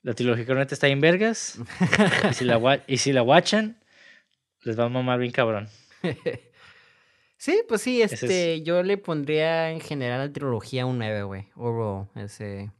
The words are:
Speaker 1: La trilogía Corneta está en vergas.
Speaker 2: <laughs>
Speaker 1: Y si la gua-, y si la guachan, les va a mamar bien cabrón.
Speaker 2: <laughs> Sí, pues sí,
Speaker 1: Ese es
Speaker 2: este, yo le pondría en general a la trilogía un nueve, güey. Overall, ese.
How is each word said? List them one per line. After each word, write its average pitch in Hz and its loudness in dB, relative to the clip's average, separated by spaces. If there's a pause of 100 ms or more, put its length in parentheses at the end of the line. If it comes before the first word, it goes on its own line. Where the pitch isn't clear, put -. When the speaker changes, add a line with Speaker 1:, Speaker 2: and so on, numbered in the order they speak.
Speaker 1:
La 123 -4
trilogía 120 0
Corneta 135 0
está 139 2
en 139 4
vergas. 185 2 (300)
Speaker 2:
<laughs> 196 4
Speaker 1:
Y - 0
si 127 -2
la 120 4
gua-, 131 4
y 135 0
si 139 0
la 127 4
guachan, 180 4 (880)
les 113 -4
va 117 2
a 120 -2
mamar 127 0
bien 123 -2
cabrón. 110 0 (340)
Speaker 2:
<laughs> 156 -4 (1160)
Sí, 403 0
pues 214 -2
sí, 247 0
Speaker 1:
Ese 208 2
es - -6
Speaker 2:
este, 170 0
yo 175 2
le 196 0
pondría 160 0
en 160 -8
general 131 -4
a 139 -2
la 143 -8
trilogía 127 -4
un 127 -2
nueve, 107 -4
güey. 98 -10
Overall, 110 -6
ese. 101 -12